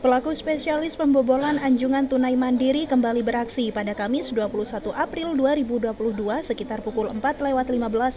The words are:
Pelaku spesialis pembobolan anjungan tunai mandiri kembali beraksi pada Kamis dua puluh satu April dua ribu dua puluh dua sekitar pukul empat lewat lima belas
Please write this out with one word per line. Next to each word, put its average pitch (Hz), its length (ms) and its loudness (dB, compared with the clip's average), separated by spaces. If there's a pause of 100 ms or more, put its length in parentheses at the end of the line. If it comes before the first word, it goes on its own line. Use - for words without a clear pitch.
Pelaku 254 320 4
spesialis 311 560 -2
pembobolan 277 640 4
anjungan 269 480 2
tunai 254 320 2
mandiri 262 480 2
kembali 240 400 2
beraksi 233 480 -2
pada 208 240 -4
Kamis 233 320 -2
dua 220 160 0
puluh 208 160 -4
satu 214 320 -6
April 330 400 -4
dua 269 240 2
ribu 240 240 -2
dua 220 160 -2
puluh 220 160 -2
dua 214 320 -2
sekitar 220 400 -6
pukul 220 240 -2
empat 277 320 -2
lewat 254 320 0
lima 233 160 0
belas 233 280 0